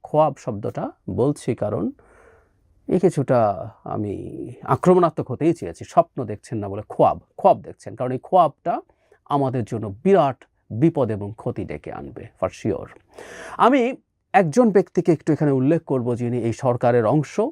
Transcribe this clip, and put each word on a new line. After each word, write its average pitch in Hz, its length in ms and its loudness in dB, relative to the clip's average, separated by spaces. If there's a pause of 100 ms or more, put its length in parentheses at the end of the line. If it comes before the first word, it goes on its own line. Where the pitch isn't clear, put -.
খোয়াব 151 340 2
শব্দটা 117 540 -8 (180)
বলছি 120 460 -2
কারণ 104 360 -4 (960)
এই 185 120 0
কিছুটা 120 680 0 (140)
আমি 104 680 -8 (120)
আক্রমণাত্মক 175 680 2
হতেই 151 220 0
চেয়েছি, 87 320 -10
স্বপ্ন - 380 0
দেখছেন 107 340 -10
না 104 120 -6
বলে 101 200 -10
খোয়াব, 87 300 2 (180)
খোয়াব 180 240 4
দেখছেন, 101 340 -18
কারণ 127 160 -6
এই 127 80 -6
খোয়াবটা 185 600 0 (440)
আমাদের 131 380 -2
জন্য 110 300 -8 (100)
বিরাট 170 420 2 (260)
বিপদ 131 400 2
এবং 101 260 -6
ক্ষতি 117 280 -6
ডেকে 76 260 -12
আনবে - 360 -14 (140)
for 92 100 -2 (140)
sure। 98 220 -4 (680)
আমি 247 380 2 (380)
একজন 202 360 4
ব্যক্তিকে 180 420 2
একটু 156 220 2
এখানে 147 180 2
উল্লেখ 139 320 2
করব, 123 320 -2
যিনি 120 220 -4
এই 113 160 -2
সরকারের 120 520 2
অংশ 139 340 0 (120)